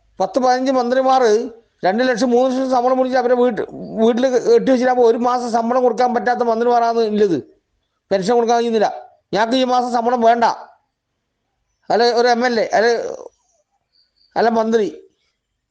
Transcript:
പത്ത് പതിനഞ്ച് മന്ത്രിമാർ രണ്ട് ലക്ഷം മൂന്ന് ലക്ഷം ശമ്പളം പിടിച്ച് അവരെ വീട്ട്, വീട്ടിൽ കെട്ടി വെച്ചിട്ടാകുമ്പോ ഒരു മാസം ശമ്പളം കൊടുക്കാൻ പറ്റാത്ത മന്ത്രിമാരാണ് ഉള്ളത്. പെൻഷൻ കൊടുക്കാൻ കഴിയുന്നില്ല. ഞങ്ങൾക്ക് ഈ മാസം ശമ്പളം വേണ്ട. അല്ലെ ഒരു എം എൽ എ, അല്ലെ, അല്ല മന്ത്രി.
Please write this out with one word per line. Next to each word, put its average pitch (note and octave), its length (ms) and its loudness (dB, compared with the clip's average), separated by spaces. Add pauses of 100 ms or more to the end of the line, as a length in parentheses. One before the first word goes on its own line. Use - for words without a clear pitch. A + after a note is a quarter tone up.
(200)
പത്ത് F#3 180 -2
പതിനഞ്ച് B3+ 340 0
മന്ത്രിമാർ B3+ 800 0 (340)
രണ്ട് A3 240 0
ലക്ഷം B3 220 0
മൂന്ന് B3 260 2
ലക്ഷം C4 140 -4
ശമ്പളം B3+ 280 0
പിടിച്ച് B3+ 200 0
അവരെ B3 160 0
വീട്ട്, A#3+ 280 2 (100)
വീട്ടിൽ A3 540 0
കെട്ടി A#3 460 2
വെച്ചിട്ടാകുമ്പോ B3 380 2
ഒരു A3+ 80 2
മാസം A#3+ 340 -2
ശമ്പളം A#3 300 0
കൊടുക്കാൻ A#3+ 320 0
പറ്റാത്ത A#3 240 -2
മന്ത്രിമാരാണ് A#3 600 0
ഉള്ളത്. G#3 440 0 (680)
പെൻഷൻ F#3+ 240 -2
കൊടുക്കാൻ A#3 240 2
കഴിയുന്നില്ല. A3+ 520 -2 (220)
ഞങ്ങൾക്ക് A3+ 260 0
ഈ B3+ 60 2
മാസം B3 280 -2
ശമ്പളം A#3+ 280 -2
വേണ്ട. A#3 240 2 (1500)
അല്ലെ A#3 220 2
ഒരു A#3 160 0
എം A#3+ 180 0
എൽ A#3 140 -2
എ, F3 120 -4
അല്ലെ, A3+ 420 0 (1200)
അല്ല G#3 120 0
മന്ത്രി. A3+ 540 -2 (680)